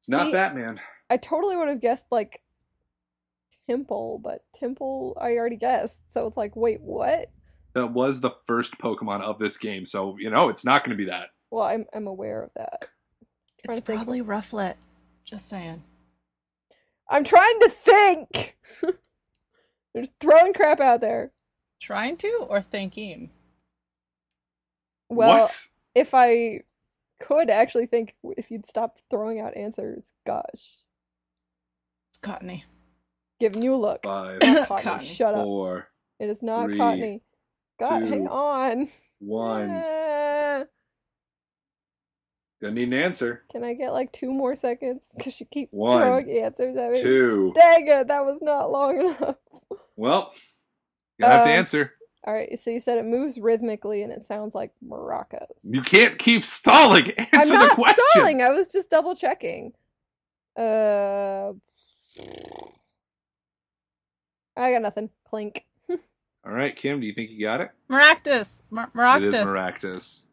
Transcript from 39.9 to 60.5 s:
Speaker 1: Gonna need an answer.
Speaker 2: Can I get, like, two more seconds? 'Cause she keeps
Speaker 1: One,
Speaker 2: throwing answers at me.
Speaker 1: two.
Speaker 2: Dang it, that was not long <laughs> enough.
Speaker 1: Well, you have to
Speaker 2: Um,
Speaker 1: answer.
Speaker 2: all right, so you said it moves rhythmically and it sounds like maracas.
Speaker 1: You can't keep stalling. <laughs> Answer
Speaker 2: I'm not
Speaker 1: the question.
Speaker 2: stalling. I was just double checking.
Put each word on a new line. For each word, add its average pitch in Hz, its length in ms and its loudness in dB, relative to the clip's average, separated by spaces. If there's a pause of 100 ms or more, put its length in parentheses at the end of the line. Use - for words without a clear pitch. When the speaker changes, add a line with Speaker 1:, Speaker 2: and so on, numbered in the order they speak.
Speaker 1:
Gonna 104 140 -10
need 120 180 -4
an 127 60 -2
answer. 135 540 -4
Speaker 2:
Can 233 120 -12
I 240 120 -8
get, 254 180 -8
like, 262 180 -6
two 254 220 -10
more 269 220 -4
seconds? 254 640 -8
'Cause 262 140 -12
she - 100 -18
keeps - 260 -12
Speaker 1:
One, 233 300 2 (220)
Speaker 2:
throwing 233 200 -4
answers 254 320 -6
at 240 160 -4
me. 254 120 -2
Speaker 1:
two. 117 500 2
Speaker 2:
Dang 330 340 8
it, 269 200 4
that 285 180 0
was 285 160 -6
not 294 300 -2
long 277 280 -2
<laughs> - 0 -
enough. 285 360 -2 (600)
Speaker 1:
Well, 165 380 -2 (840)
you 240 80 2
have 240 160 10
to 233 80 6
Speaker 2:
Um, 233 40 4
Speaker 1:
answer. 151 380 0 (300)
Speaker 2:
all 214 100 -4
right, 220 240 -6
so - 140 -8
you 233 80 -6
said 240 180 -2
it 220 80 -4
moves 247 340 -4
rhythmically 214 640 -2
and 226 100 -10
it 240 140 -16
sounds 214 300 -10
like - 160 -10 (120)
maracas. - 600 -12 (160)
Speaker 1:
You 123 220 -4
can't 214 340 6
keep 233 260 2
stalling. 226 680 8
<laughs> - 0 -
Answer - 260 -6
Speaker 2:
I'm 294 120 6
not 403 200 8
Speaker 1:
the 554 60 8
question. 403 280 6 (100)
Speaker 2:
stalling. 403 280 6
I 247 80 6
was 339 220 0
just 381 180 -4
double 330 260 2
checking. 240 580 -6 (840)